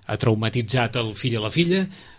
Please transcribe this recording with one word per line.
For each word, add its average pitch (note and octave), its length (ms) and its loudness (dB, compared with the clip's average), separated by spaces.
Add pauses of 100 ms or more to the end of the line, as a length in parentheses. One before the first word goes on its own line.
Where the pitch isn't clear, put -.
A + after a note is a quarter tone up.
ha G#2 120 -4
traumatitzat A2+ 800 0
el A2 180 -2
fill A#2 240 -2
o G#2 60 -2
la A2 80 -4
filla F3 320 2 (340)